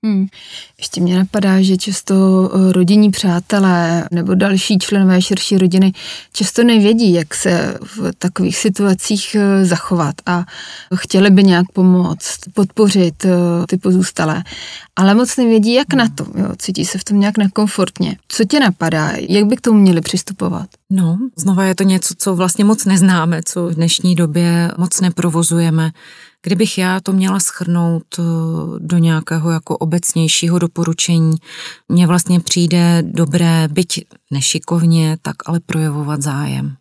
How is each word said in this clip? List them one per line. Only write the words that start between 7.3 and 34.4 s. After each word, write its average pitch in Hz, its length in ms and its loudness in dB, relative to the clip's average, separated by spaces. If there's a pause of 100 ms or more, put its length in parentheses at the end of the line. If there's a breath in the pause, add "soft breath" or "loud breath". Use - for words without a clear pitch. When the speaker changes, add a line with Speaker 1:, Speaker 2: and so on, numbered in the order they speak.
Speaker 1:
se - 480 -2
v 190 340 -8
takových 180 400 -4
situacích, 202 840 -2
eh, 196 260 2
zachovat 170 500 -2 (100)
a 175 200 -2 (500 loud breath)
chtěli 190 340 2
by 196 140 6
nějak 180 300 2
pomoct, 180 680 0 (140)
podpořit, 196 720 0
eh, 190 40 2 (380)
ty 185 100 -2
pozůstalé, 180 680 -2 (520 loud breath)
ale 190 200 4
moc 247 220 0
nevědí, 226 360 4
jak 277 200 0
na 233 160 2
to, - 140 -10 (120)
jo, 185 220 -2
cítí - 280 -4
se 190 120 -6
v 185 60 -8
tom 202 160 0
nějak 208 180 0
nekomfortně. 196 800 -2 (100)
Co - 180 -2
tě 294 140 0
napadá? 165 520 0 (180)
Jak 202 160 2
by 220 120 2
k - 40 -14
tomu 220 180 4
měli 180 220 4
přistupovat? 185 680 -6 (220)
Speaker 2:
No, 180 280 0 (180)
znova 185 280 0
je 190 120 2
to 190 80 -2
něco, 190 340 0
co 190 180 -2
vlastně 180 300 0
moc 214 200 2
neznáme, 175 600 2
co 175 220 -6
v 170 80 -4
dnešní 165 400 0
době 170 600 0
moc 175 240 -2
neprovozujeme. 170 880 0 (540 loud breath)
Kdybych 202 320 -2
já 185 220 -2
to 190 140 -6
měla 190 260 0
shrnout, 170 640 -2 (160)
eh, 175 40 -2 (560)
do 165 180 -2
nějakého 165 540 0
jako 160 260 -4
obecnějšího 170 840 -2
doporučení, 165 760 0 (540 loud breath)
mně 175 180 4
vlastně 175 320 2
přijde 170 640 0
dobré, 165 680 0
byť 175 340 -4 (260)
nešikovně, 160 920 0